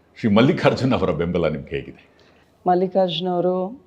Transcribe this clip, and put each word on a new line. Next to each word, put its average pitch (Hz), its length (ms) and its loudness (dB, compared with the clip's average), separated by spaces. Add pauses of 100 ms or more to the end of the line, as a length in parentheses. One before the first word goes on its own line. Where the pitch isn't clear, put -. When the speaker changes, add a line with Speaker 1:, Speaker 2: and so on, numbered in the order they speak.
(200)
Speaker 1:
ಶ್ರೀ 113 100 0
ಮಲ್ಲಿಕಾರ್ಜುನ್ 131 640 4
ಅವರ 90 180 0
ಬೆಂಬಲ 85 380 -2
ನಿಮ್ಗೆ 73 280 -6
ಹೇಗಿದೆ? - 320 -14 (580)
Speaker 2:
ಮಲ್ಲಿಕಾರ್ಜುನ್ 185 640 0
ಅವರು 185 580 -4